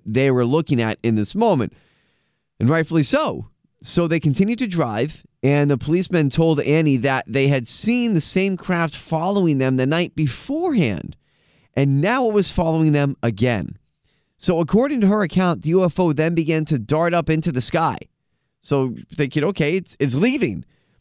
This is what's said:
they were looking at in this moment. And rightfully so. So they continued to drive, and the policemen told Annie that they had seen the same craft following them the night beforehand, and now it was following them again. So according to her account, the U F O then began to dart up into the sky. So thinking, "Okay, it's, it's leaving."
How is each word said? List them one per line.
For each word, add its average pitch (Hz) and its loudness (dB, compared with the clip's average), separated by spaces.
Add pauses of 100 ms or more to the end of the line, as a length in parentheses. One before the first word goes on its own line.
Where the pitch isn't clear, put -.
they 131 2
were 123 2
looking 139 0
at 110 -2
in 113 0
this 107 -2
moment. 190 0 (880)
And 113 4
rightfully 160 2
so. 143 -2 (320)
So - 0
they 160 0
continued 196 0
to 247 -2
drive, 143 -4 (160)
and 143 2
the 143 2
policemen 160 0
told 160 2
Annie 151 2
that 131 0
they 135 0
had 135 0
seen 240 -2
the 160 2
same 190 -2
craft 170 -4
following 170 0
them 131 2
the 127 2
night 160 -2
beforehand, 170 -2 (580)
and 139 2
now 240 0
it 214 0
was 208 0
following 160 2
them 143 0
again. 110 -2 (600)
So 170 0
according 240 2
to 202 4
her 208 2
account, 180 0
the 151 -2
U 185 4
F 175 0
O 175 2
then 156 0
began 160 0
to 147 0
dart 156 0
up 170 0
into 160 0
the 123 -4
sky. 160 -2 (640)
So 131 -2 (200)
thinking, 143 -2
"Okay, 160 -2
it's, - -8
it's 139 0
leaving." 180 0 (360)